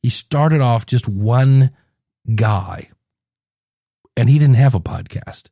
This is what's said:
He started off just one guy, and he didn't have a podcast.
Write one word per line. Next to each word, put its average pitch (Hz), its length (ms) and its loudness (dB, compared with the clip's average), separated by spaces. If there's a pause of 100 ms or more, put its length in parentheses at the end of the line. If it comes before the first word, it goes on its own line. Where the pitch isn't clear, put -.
He 123 60 -2
started 151 540 -2
off 120 240 -2
just 120 200 -2
one 127 640 2 (640)
guy, 98 540 -4 (1300)
and 117 140 2
he 147 80 4
didn't 147 160 4
have 131 200 4
a 87 60 -2
podcast. - 720 -14